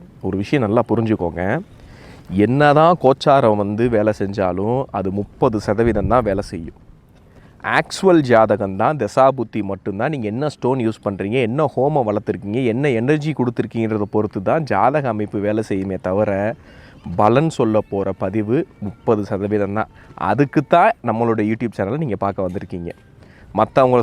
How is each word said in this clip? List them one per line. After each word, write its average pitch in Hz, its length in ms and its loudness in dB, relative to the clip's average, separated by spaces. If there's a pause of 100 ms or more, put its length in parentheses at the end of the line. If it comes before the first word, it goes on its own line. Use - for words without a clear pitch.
(200)
ஒரு 95 160 -4
விஷயம் 117 280 -2
நல்லா 110 240 2
புரிஞ்சுக்கோங்க. 104 720 0 (680)
என்னதான் 143 720 4
கோச்சாரம் 131 560 4
வந்து 104 320 0
வேலை 107 300 2
செஞ்சாலும், 98 720 -2
அது 95 200 -4
முப்பது 101 500 -2
சதவீதம் 107 460 0
தான் 123 160 -2
வேலை 101 200 -2
செய்யும். 85 320 -12 (880)
ஆக்சுவல் 160 580 2
ஜாதகம் 110 560 4
தான், 127 200 0
தசாபுத்தி 127 680 0
மட்டும்தான். 98 480 -6
நீங்க 131 160 -6
என்ன 120 220 -4
ஸ்டோன் 131 300 -2
யூஸ் 113 260 -2
பண்றீங்க, 101 360 -2
என்ன 131 360 -2
ஹோமம் 127 420 0
வளர்த்துருக்கீங்க, 107 460 -4
என்ன 127 260 0
எனர்ஜி 143 420 0
கொடுத்துருக்கீங்கன்றத 113 680 -2
பொறுத்து 104 400 -2
தான் 123 200 0
ஜாதக 131 460 0
அமைப்பு 107 300 -4
வேலை 104 300 -2
செய்யுமே 95 340 -4
தவிர, 101 520 -2 (640)
பலன் 120 340 4
சொல்ல 110 300 0
போற 98 320 -4
பதிவு 107 540 -2 (140)
முப்பது 104 440 -2
சதவீதம் 101 480 -2
தான். 104 160 -4 (260)
அதுக்கு 135 520 0
தான் 185 260 4 (120)
நம்மளோட 113 380 0
YouTube 110 340 -2
சேனலை 104 200 -4
நீங்க 147 200 -4
பார்க்க 98 320 -4
வந்திருக்கீங்க. 87 400 -8 (680)
மத்தவங்கள 123 480 4